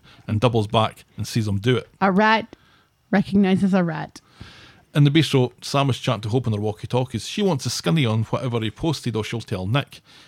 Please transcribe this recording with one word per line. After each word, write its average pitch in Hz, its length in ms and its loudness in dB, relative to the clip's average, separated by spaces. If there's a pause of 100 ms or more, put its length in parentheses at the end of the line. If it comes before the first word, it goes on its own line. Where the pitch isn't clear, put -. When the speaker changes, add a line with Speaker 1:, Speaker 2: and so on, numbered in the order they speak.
(280)
Speaker 1:
and 101 140 0
doubles 113 260 2
back 110 380 0 (100)
and 107 100 -8
sees 110 220 -2
him 101 120 -2
do 120 180 2
it. - 100 -6 (140)
Speaker 2:
A 196 100 4
rat 214 460 2 (520)
recognizes 190 640 2
a 185 120 2
rat. 156 340 -8 (720)
Speaker 1:
In 147 120 6
the 143 60 6
bistro, 139 500 2
Sam 139 280 0
is 127 80 0
chatting 113 240 -2
to 107 80 -6
Hope 123 160 0
on 113 60 -2
their 104 100 -2
walkie-talkies. 110 640 -4
She - 160 -4
wants 180 240 0
a 123 40 -4
skinny 165 360 0
on 110 200 0
whatever 120 340 -4
he 110 100 -4
posted 127 460 -4
or 107 80 -2
she'll 117 160 -8
tell 92 260 -8
Nick. 123 360 -4 (260)